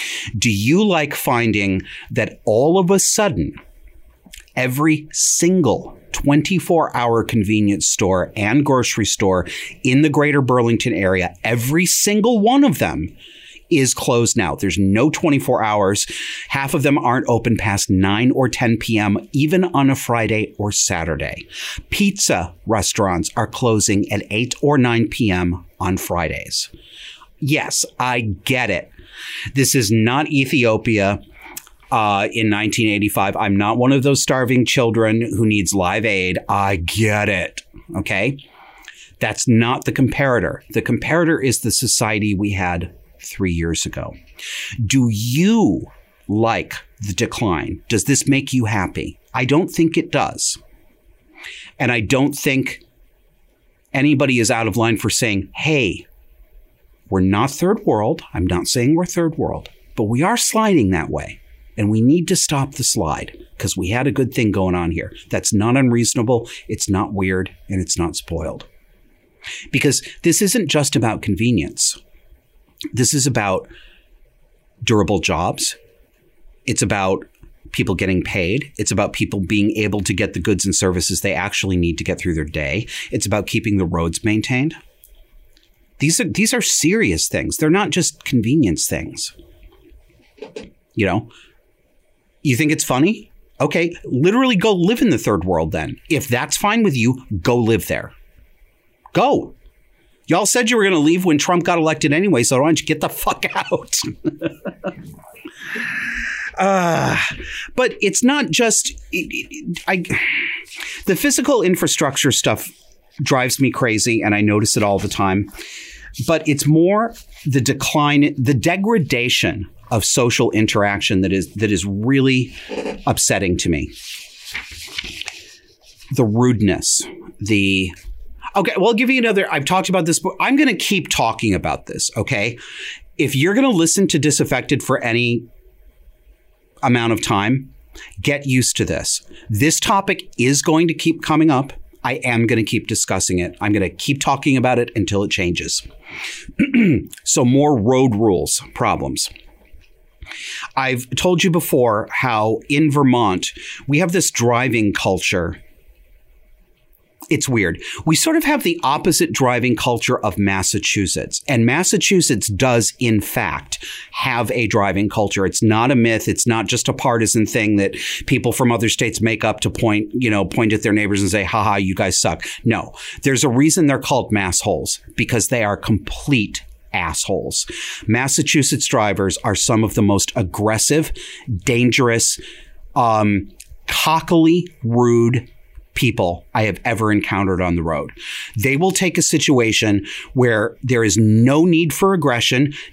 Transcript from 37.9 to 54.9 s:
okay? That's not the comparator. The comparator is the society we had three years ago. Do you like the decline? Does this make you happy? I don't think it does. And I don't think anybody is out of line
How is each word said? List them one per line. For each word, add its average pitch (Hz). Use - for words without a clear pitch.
okay? 104
That's 107
not 120
the 120
comparator. 120
The 113
comparator 151
is 127
the 117
society 107
we 101
had 87
three 95
years 82
ago. -
Do 123
you 131
like 107
the 101
decline? 101
Does 107
this 139
make 135
you 127
happy? 101
I 127
don't 143
think 165
it 160
does. -
And 123
I 120
don't 131
think 135
anybody 135
is 117
out 113
of 95
line 113